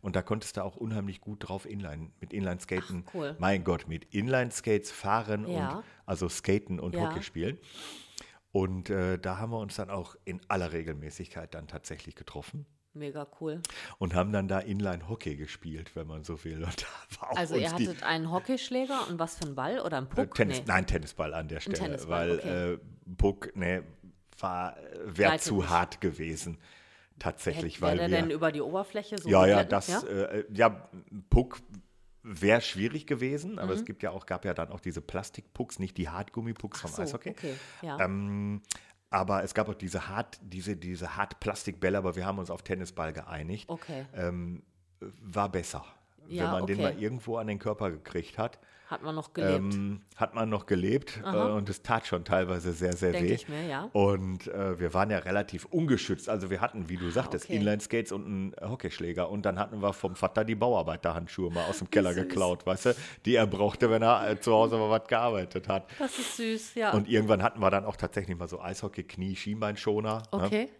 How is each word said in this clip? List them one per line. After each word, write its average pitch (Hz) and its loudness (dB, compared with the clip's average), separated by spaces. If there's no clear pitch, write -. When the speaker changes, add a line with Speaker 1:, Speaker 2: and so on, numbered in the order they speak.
Speaker 1:
Und 95 -4
da 92 2
konntest 107 -4
du 95 -2
auch 95 -6
unheimlich 107 -4
gut - -10
drauf 95 -6
Inline, 80 -8
mit 90 -12
Inline-Skaten. 135 -2
Speaker 2:
Ach, - -20
cool. 151 -4
Speaker 1:
Mein 92 2
Gott, 87 2
mit 80 -6
Inline-Skates 113 2
fahren 104 0
Speaker 2:
Ja. 151 -2
Speaker 1:
und, 226 -10
also 90 0
skaten 98 0
und 87 -4
Speaker 2:
Ja. 170 0
Speaker 1:
Hockey 80 -6
spielen. 98 -4
Und, 92 0
äh, 92 2
da 92 -4
haben 110 -4
wir 113 -4
uns 98 -8
dann 95 -6
auch 92 -6
in 90 -8
aller 90 0
Regelmäßigkeit 80 -8
dann 78 -12
tatsächlich 78 -14
getroffen. - -12
Speaker 2:
Mega 147 -8
cool. 160 -6
Speaker 1:
Und 85 -2
haben 92 4
dann 98 2
da 95 2
Inline-Hockey 95 -4
gespielt, 78 -10
wenn 80 -8
man 78 -10
so 82 -10
will. 80 -8
Und 85 -6
da - -12
war - -6
auch - 0
Speaker 2:
Also 170 -2
Speaker 1:
uns - 2
Speaker 2:
ihr 165 0
Speaker 1:
die 190 2
Speaker 2:
hattet 165 -6
einen 160 0
Hockeyschläger 254 -2
und 170 -6
was 165 -4
für 170 -4
einen 143 -6
Ball 143 -2
oder 156 -2
einen 131 -4
Speaker 1:
Äh, - -6
Speaker 2:
Puck? - 0
Speaker 1:
Tennis-, 104 4
Speaker 2:
Nee. - -8
Speaker 1:
nein, 92 4
Tennisball 78 -2
an 80 -4
der 78 -6
Speaker 2:
Ein - -8
Speaker 1:
Stelle, - -2
Speaker 2:
Tennisball, 85 0
Speaker 1:
weil, 85 2
Speaker 2:
okay. 90 0
Speaker 1:
äh, 78 -6
Puck, - 2
ne, 90 0
war, 90 -4
wär 107 4
Speaker 2:
Leitet - 2
Speaker 1:
zu 110 2
Speaker 2:
nicht. 82 2
Speaker 1:
hart 87 2
gewesen. 82 -2
Tatsächlich, - -2
Speaker 2:
Hätt-, - -6
wär 87 2
Speaker 1:
weil - 4
Speaker 2:
der 170 0
Speaker 1:
wir 175 4
Speaker 2:
denn 165 2
über 156 2
die 147 -4
Oberfläche 202 -4
so 143 -4
Speaker 1:
Ja, 95 10
ja, 98 10
Speaker 2:
geglitten? 87 -2
Speaker 1:
das, 98 2
Speaker 2:
Ja? 180 2
Speaker 1:
äh, 101 0
ja, 104 4
Puck 123 4
wär 104 6
schwierig 117 -2
gewesen, 147 -2
aber - 0
es 208 0
Speaker 2:
Mhm. 233 -4
Speaker 1:
gibt - -8
ja 95 -2
auch, 95 -10
gab 90 -4
ja 92 0
dann 82 -2
auch 87 -10
diese 80 -6
Plastikpucks, - -8
nicht 92 -4
die 82 -2
Hartgummipucks 107 -8
Speaker 2:
Ach - -12
Speaker 1:
vom - -8
Speaker 2:
so, - -6
Speaker 1:
Eishockey. 151 -6
Speaker 2:
okay, 156 -8
ja. 139 -6
Speaker 1:
Ähm, 101 -2
aber 95 2
es 98 -6
gab 107 2
auch - -4
diese 90 -6
hart, 101 -6
diese, 92 -6
diese 87 -8
Hartplastikbälle, 98 -2
aber 92 0
wir 92 -4
haben 98 -2
uns 87 -8
auf 85 -8
Tennisball 90 -4
geeinigt. 82 -8
Speaker 2:
Okay. 151 -10
Speaker 1:
Ähm, 87 -4
war 101 -4
besser. 92 -4
Speaker 2:
Ja, 175 -4
Speaker 1:
Wenn 175 0
man 190 0
den 196 0
Speaker 2:
okay. - 2
Speaker 1:
mal 101 -6
irgendwo 117 -2
an 110 -2
den 104 -2
Körper 107 0
gekriegt - -6
hat, 113 -4
Speaker 2:
Hat - -6
man 156 -4
noch 156 -8
gelebt. 95 2
Speaker 1:
ähm, 101 -2
hat - 0
man 113 0
noch 104 0
gelebt, 104 2
Speaker 2:
Aha. 104 2
Speaker 1:
äh, 104 4
und 101 0
es 95 -4
tat 113 0
schon 87 -2
teilweise 90 2
sehr, 90 2
sehr 87 4
Speaker 2:
Denk 87 2
Speaker 1:
weh. 107 6
Speaker 2:
ich 120 -2
mir, 156 -6
ja. 160 -4
Speaker 1:
Und, 95 2
äh, 95 -2
wir 87 0
waren 98 4
ja 101 2
relativ 95 -2
ungeschützt. 127 2
Also 98 0
wir 92 0
hatten, 92 -2
wie 90 -2
du 87 -2
Speaker 2:
Ah, 85 -2
Speaker 1:
sagtest, 98 0
Speaker 2:
okay. - -4
Speaker 1:
Inlineskates 104 0
und 98 -6
einen 95 -4
Hockeyschläger. 87 -4
Und 101 -4
dann 92 2
hatten 101 -2
wir 101 2
vom 90 -4
Vater 104 2
die 113 0
Bauarbeiterhandschuhe 85 0
mal 85 0
aus - -2
dem 92 -6
Speaker 2:
Wie - -10
Speaker 1:
Keller 92 6
Speaker 2:
süß. 92 0
Speaker 1:
geklaut, 90 2
weißt 95 2
du, 120 6
die 120 6
er 110 8
brauchte, 101 4
wenn 110 6
er, 110 6
äh, 107 2
zu 117 4
Hause 113 8
mal 107 4
was 110 4
gearbeitet 107 2
hat. 98 0
Speaker 2:
Das 262 -2
ist - -4
süß, 220 -4
ja. 220 2
Speaker 1:
Und 208 4
irgendwann 107 6
hatten 113 4
wir 95 8
dann 98 2
auch 104 -4
tatsächlich 90 -2
mal 87 -8
so - -8
Eishockey, 92 -6
Knie, 95 -4
Schienbeinschoner, 107 0
ne? 196 2
Speaker 2:
Okay. 214 2